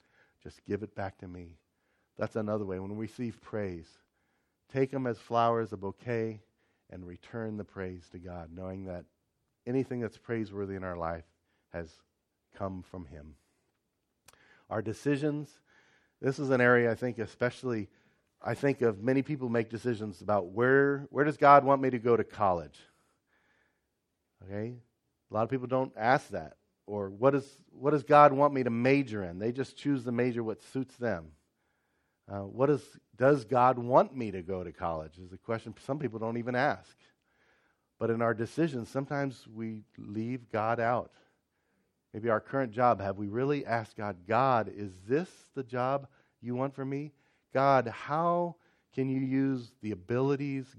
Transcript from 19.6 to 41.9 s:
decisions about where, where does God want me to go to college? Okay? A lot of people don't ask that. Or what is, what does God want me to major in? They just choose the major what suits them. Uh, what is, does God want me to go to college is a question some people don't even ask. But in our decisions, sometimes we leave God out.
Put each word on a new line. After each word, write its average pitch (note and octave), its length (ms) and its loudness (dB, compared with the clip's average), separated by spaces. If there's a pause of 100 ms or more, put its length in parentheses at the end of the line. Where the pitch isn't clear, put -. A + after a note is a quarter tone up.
decisions G#2+ 520 -4
about G2 260 0
where, C3+ 640 4
where C#3 160 2
does D3+ 120 0
God C#3 260 10
want C3+ 180 4
me C3 80 2
to B2 100 0
go A#2 180 4
to G#2+ 60 2
college? F2 560 0 (1600)
Okay? G#2 320 -8 (540)
A - 40 -10
lot G#2+ 100 2
of A2+ 60 -2
people B2+ 180 -2
don't C3 280 0
ask A#2+ 340 2
that. E2 280 -10 (280)
Or G2+ 240 -4
what A#2+ 260 4
is, - 360 -6
what C3+ 200 -4
does D3 120 2
God D3 300 8
want C#3+ 200 4
me C3 100 2
to A#2+ 60 -2
major A#2+ 540 2
in? F2+ 160 -8
They A2+ 120 -2
just B2+ 260 -6
choose C#3 260 -2
the B2 80 -4
major A#2+ 320 0
what A2 180 -6
suits - 360 -8
them. F2 340 -4 (960)
Uh, G2 180 -10
what A2+ 240 2
is, C#3+ 120 2 (360)
does C3+ 260 4
God B2 340 4
want C#3 380 4
me A2+ 160 -4
to F#2 100 -6
go F2+ 220 -6
to E2+ 80 -10
college D#2+ 460 -6
is F#2 160 -18
a F2+ 40 -16
question A2+ 420 -8
some C#3+ 200 -6
people A2+ 180 -4
don't A2+ 200 -4
even A#2+ 180 -4
ask. B2 400 -2 (1040)
But A2+ 100 0
in A2+ 120 0
our A#2 120 4
decisions, A#2 540 -4
sometimes C#3 600 -6
we A2 360 -10 (140)
leave A2+ 520 -8
God A2+ 300 0
out. A#2 320 0 (1040)